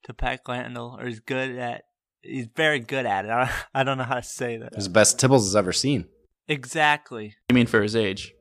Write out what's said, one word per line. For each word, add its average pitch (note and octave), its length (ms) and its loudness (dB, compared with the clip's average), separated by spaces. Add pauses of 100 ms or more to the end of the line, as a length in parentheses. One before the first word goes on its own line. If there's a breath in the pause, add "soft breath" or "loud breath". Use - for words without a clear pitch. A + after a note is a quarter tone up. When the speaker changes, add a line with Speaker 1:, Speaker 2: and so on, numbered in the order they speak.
Speaker 1:
to B2+ 100 -16
peck B2+ 340 -4
handle, B2 520 -8
or A#2+ 80 -8
he's A2+ 140 -8
good C3 360 -4
at, B2 260 -6 (380)
he's B2 340 -8
very D3+ 240 2
good C3 260 -4
at G2 180 0
it. G#2 80 -4
<laughs> - 0 -
I, B2 180 2 (240 loud breath)
I C3+ 120 2
don't C3+ 120 -2
know B2+ 60 -4
how B2 120 -2
to A#2+ 80 -4
say A#2+ 340 -6
that. A2+ 160 -14
Speaker 2:
It's G2+ 120 -6
the F#2 60 -6
best G#2 260 6
Tibbles C3 280 6
has F#2+ 100 0
ever F#2 160 4
seen. C3 380 -2 (400)
Speaker 1:
Exactly. C#3 880 -2 (140)
Speaker 3:
You B2 60 0
mean A#2+ 120 6
for A2+ 140 4
his G#2 140 0
age? G#2 460 -2